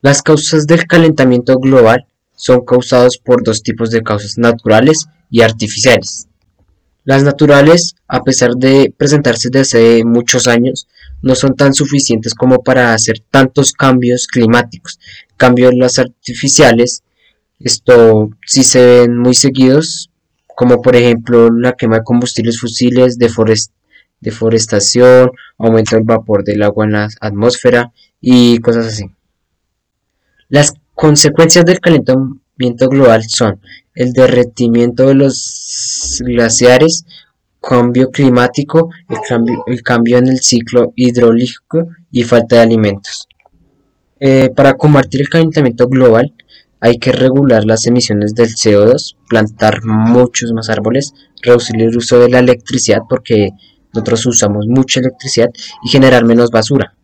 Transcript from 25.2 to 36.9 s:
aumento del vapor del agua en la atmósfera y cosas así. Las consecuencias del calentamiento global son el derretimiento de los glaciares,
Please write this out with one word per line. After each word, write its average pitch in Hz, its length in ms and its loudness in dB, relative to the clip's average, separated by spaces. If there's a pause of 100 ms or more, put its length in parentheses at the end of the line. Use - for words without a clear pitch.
aumento 113 400 0
del 110 80 0
vapor 110 400 -2
del 104 180 -4
agua 104 220 -2
en 107 80 -2
la 104 160 -4 (100)
atmósfera 120 760 -2 (280)
y 120 380 2
cosas 117 280 -2
así. 101 200 -10 (1400)
Las 147 240 0 (200)
consecuencias 160 680 2
del 175 160 0
calentamiento 131 1080 -2
global 123 380 2
son 107 340 -4 (340)
el 123 180 -4
derretimiento 123 960 0
de 135 60 4
los - 1080 -6
glaciares, 123 800 2 (580)